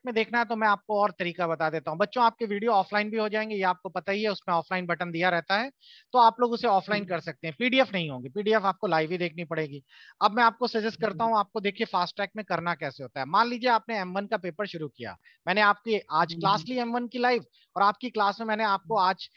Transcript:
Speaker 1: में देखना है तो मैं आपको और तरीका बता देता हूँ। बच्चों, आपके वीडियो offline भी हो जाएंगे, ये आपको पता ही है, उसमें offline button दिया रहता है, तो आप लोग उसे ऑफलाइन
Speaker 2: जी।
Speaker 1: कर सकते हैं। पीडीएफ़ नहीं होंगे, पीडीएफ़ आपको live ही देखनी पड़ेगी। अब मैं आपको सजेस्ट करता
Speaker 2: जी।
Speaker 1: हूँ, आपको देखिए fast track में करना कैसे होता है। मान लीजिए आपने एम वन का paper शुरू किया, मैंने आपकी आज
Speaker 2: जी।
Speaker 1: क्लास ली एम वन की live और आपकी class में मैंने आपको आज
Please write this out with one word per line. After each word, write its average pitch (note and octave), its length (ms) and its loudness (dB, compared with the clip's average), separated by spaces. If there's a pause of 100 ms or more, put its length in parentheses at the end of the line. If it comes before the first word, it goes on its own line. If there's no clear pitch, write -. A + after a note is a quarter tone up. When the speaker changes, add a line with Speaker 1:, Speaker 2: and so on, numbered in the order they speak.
Speaker 1:
में B3 80 -4
देखना A3 240 0
है A#3 60 2
तो A3+ 120 -4
मैं A3 120 2
आपको G3+ 320 0
और G3+ 120 4
तरीका F3 340 -4
बता D#3+ 240 0
देता D#3 200 -4
हूँ। D#3 80 -4
बच्चों, G#3 260 0
आपके A3+ 220 2
वीडियो G#3 260 -2
offline G#3 380 0
भी A3 60 -4
हो G#3+ 120 0
जाएंगे, G#3+ 280 -4
ये F#3+ 80 -2
आपको F#3 260 0
पता F3+ 220 -4
ही G#3 100 -2
है, G#3+ 80 0
उसमें F#3 240 -2
offline F3+ 320 -2
button E3+ 240 -2
दिया E3+ 200 0
रहता F3 260 0
है, B3+ 140 -2 (440)
तो B3+ 60 4
आप A#3 200 6
लोग A#3+ 120 2
उसे A#3 160 0
ऑफलाइन G3+ 340 2
Speaker 2:
जी। F3+ 60 -10
Speaker 1:
कर E3+ 120 -2
सकते D#3+ 260 -10
हैं। D#3+ 120 -6
पीडीएफ़ B3+ 340 2
नहीं F3 180 -2
होंगे, B2+ 200 -10
पीडीएफ़ G#3 340 0
आपको G3 220 -2
live D#3+ 240 2
ही F3+ 80 -4
देखनी E3+ 280 -6
पड़ेगी। D3 360 -6 (380)
अब G3+ 160 2
मैं A#3+ 80 4
आपको A#3 240 2
सजेस्ट A3 320 -4
करता G#3 160 -2
Speaker 2:
जी। A3+ 140 0
Speaker 1:
हूँ, A3 80 2
आपको G#3 220 -2
देखिए G3+ 280 -4
fast F3 280 -2
track G3 200 -4
में G#3+ 100 -8
करना E3+ 300 -2
कैसे C#3 260 -10
होता C3+ 180 -10
है। C3 80 -4
मान G#3+ 200 4
लीजिए A#3+ 220 -2
आपने A3 300 0
एम F3+ 140 -6
वन G3+ 120 -4
का G#3+ 120 -4
paper F3+ 300 -8
शुरू D#3 200 -8
किया, G#2 280 -14 (300)
मैंने F#3+ 160 2
आपकी G#3 380 2 (120)
आज D#3+ 160 2
Speaker 2:
जी। E3+ 80 -10
Speaker 1:
क्लास G3 280 0
ली B3+ 140 -6
एम A#3 160 -4
वन B3 140 -4
की B3 120 -10
live A#3+ 240 2 (320)
और F#3+ 80 2
आपकी G#3+ 260 0
class G3+ 300 0
में A#3 60 -8
मैंने G#3+ 200 -2
आपको G3 340 0
आज F#3 360 0